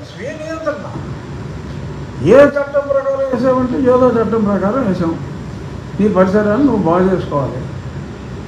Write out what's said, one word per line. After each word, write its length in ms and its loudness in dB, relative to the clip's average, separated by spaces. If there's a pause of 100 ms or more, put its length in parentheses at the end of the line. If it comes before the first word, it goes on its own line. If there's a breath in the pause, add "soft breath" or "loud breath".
(160)
స్వీయ 140 -10
నియంత్రణ. 600 -8 (1400)
ఏ 180 10
చట్టం 420 0
ప్రకారం 320 0
వేసామంటే 600 0
ఏదో 300 6
చట్టం 340 2
ప్రకారం 440 0
వేసాం. 400 -2 (720)
నీ 80 4
పరిసరాన్ని 580 4
నువ్వు 260 2
బాగు 260 4
చేసుకోవాలి. 480 -4 (840)